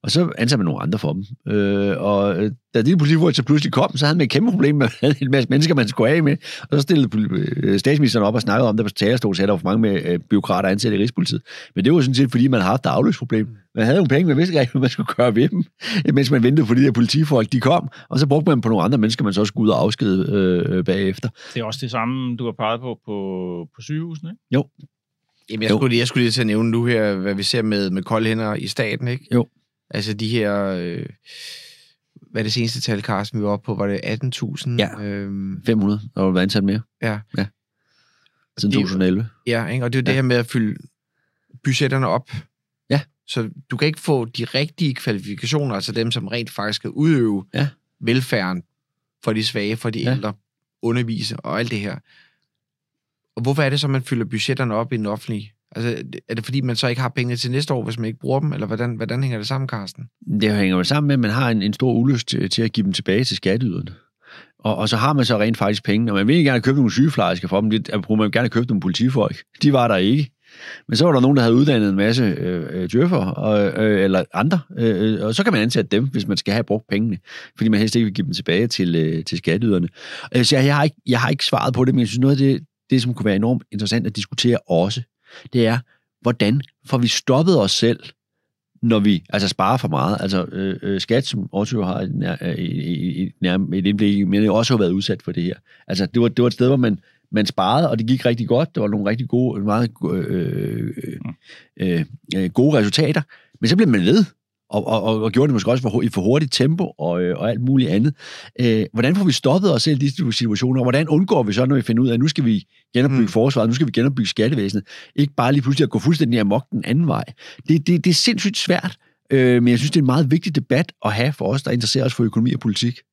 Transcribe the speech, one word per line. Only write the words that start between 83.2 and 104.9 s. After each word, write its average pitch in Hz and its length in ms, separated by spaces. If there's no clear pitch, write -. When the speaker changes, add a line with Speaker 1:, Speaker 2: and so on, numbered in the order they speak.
Speaker 1:
være 98 100
enormt 113 260
interessant 107 340
at 104 100
diskutere 117 420
også, 95 440
det 117 140
er, 117 120
hvordan 120 380
får 131 120
vi 120 100
stoppet 151 520
os 98 120
selv, - 280
når 113 160
vi, 101 300
altså, 101 200
sparer 98 280
for - 120
meget? 76 320
Altså, 95 320
øh, 95 300
øh, 98 180
skat, 123 260
som - 260
også 104 240
jo 104 80
har 92 160
et 95 100
nær-, 87 380
øh, 82 60
i, 87 100
i, 85 280
i, 92 80
nær-, 90 320
et 92 100
indblik 104 320
i, 101 60
men 101 240
også 113 260
har 113 40
været 92 140
udsat 98 300
for 90 100
det 87 100
her. 90 120
Altså, 92 180
det 117 160
var, 117 60
det 123 140
var 120 40
et 110 60
sted, 123 140
hvor 135 100
man, 110 220
man 104 140
sparede, 123 440
og 113 80
det 113 80
gik 127 200
rigtig 120 220
godt. 131 260
Der 147 60
var 104 80
nogle 104 220
rigtig 120 180
gode, 123 360
meget, 110 260
øh, 57 840
øh, 87 240
øh, 92 140
gode 143 280
resultater. 110 440
Men 113 80
så 170 80
blev 202 120
man 107 120
ved, 156 240
og, 104 160
og, 110 160